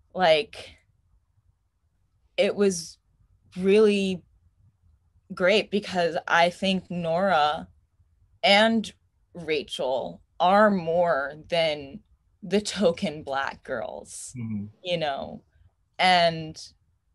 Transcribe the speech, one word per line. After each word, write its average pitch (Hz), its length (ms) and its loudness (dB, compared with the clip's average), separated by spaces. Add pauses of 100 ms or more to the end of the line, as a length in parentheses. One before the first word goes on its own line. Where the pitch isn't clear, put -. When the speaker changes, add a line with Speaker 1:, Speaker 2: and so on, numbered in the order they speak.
(160)
Speaker 1:
like, 160 600 0 (1600)
it - 180 2
was 185 420 -2 (580)
really 196 680 2 (1080)
great, 185 360 2
because 185 460 -2 (100)
I 170 240 4
think 190 400 -4
Nora 170 760 0 (760)
and 214 480 4 (440)
Rachel 147 880 -6 (180)
are 202 320 6
more 165 600 0 (160)
than 151 500 -2 (420)
the 190 200 -2
token 170 600 -2
Black 135 400 -6
girls, - 760 -12
Speaker 2:
Mm-hmm. 110 300 -8 (180)
Speaker 1:
you 180 120 -4
know, 139 460 -6 (560)
and 165 580 0 (580)